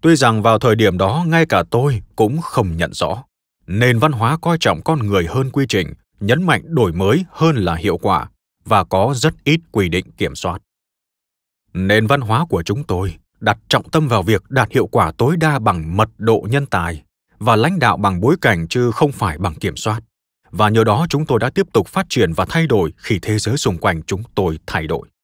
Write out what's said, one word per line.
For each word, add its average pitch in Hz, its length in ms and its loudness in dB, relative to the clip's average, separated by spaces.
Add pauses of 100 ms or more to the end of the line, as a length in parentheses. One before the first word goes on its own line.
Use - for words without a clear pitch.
Tuy 165 160 6
rằng 113 260 2
vào 110 160 4
thời 113 160 4
điểm 101 240 2
đó, 113 280 0
ngay 165 200 2
cả 92 240 0
tôi 123 320 0 (140)
cũng 120 240 0
không 92 360 -2
nhận 85 160 -4
rõ. 87 320 -6 (420)
Nền 117 320 0
văn 151 140 2
hóa 123 300 -2
coi 170 180 0
trọng 85 220 -2
con 160 160 0
người 101 280 0
hơn 131 240 -4
quy 139 180 -2
trình, 92 260 -4 (260)
nhấn 120 220 2
mạnh 151 240 0
đổi 123 260 2
mới 98 380 2
hơn 160 260 2
là 87 180 -2
hiệu 85 240 -2
quả, 90 320 -2 (340)
và 101 200 2
có 104 320 0
rất 156 180 0 (100)
ít 156 160 2 (120)
quy 98 160 0
định 90 240 -4
kiểm 87 220 -6
soát. 92 280 -8 (1080)
Nền 101 340 2
văn 139 140 2
hóa 117 280 0
của 87 140 -2
chúng 117 220 -4
tôi 92 300 -4 (260)
đặt 107 180 0 (100)
trọng - 220 0
tâm 156 180 0
vào 110 140 2
việc 104 280 0
đạt 127 200 0
hiệu 123 160 2
quả 87 320 0
tối 143 180 2
đa 156 220 0
bằng 90 380 -2
mật 110 200 2
độ 110 340 0
nhân 139 160 0
tài 85 380 -4 (340)
và 113 180 2
lãnh 165 220 2
đạo 113 180 2
bằng 95 240 0
bối 139 200 2
cảnh, 85 280 0
chứ 123 220 0
không 143 220 0
phải 82 260 -4
bằng 90 160 -4
kiểm - 220 -8
soát. 110 240 -4 (500)
Và 107 180 2
nhờ 110 160 4
đó, 117 260 2
chúng 156 160 -2
tôi 123 120 2
đã 123 120 0
tiếp 190 220 -2
tục - 160 2
phát 185 200 -4
triển 95 240 0
và 90 160 -2
thay 165 180 0
đổi 98 300 0
khi 104 260 -4
thế 107 160 -2
giới 110 180 -2
xung 98 220 -2
quanh 85 240 -2
chúng 98 200 -6 (120)
tôi 85 320 -2
thay 80 200 -6
đổi. 80 220 -6 (140)